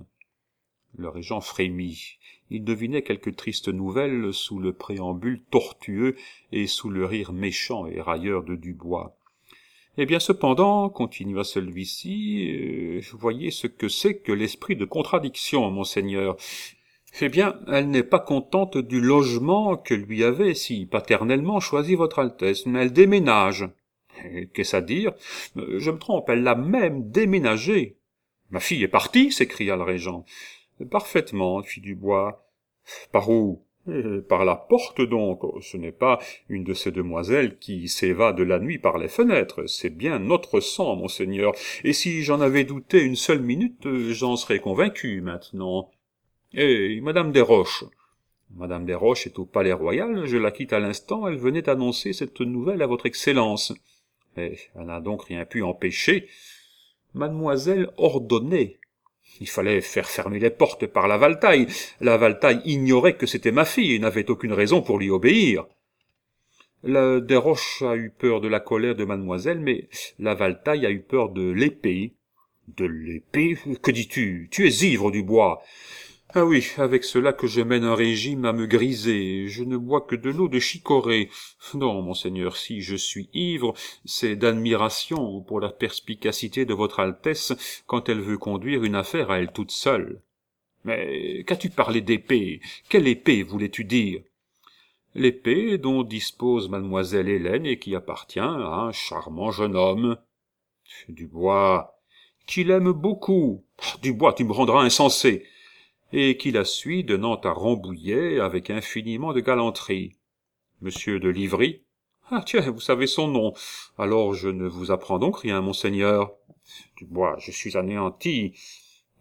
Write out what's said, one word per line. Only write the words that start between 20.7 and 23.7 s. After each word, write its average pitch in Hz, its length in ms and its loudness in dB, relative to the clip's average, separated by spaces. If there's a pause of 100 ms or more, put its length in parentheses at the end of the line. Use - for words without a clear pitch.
paternellement 127 720 0
choisi 151 360 0
votre 165 240 0
Altesse, 120 480 -2
mais 127 140 0
elle 127 120 0
déménage. 117 720 6 (580)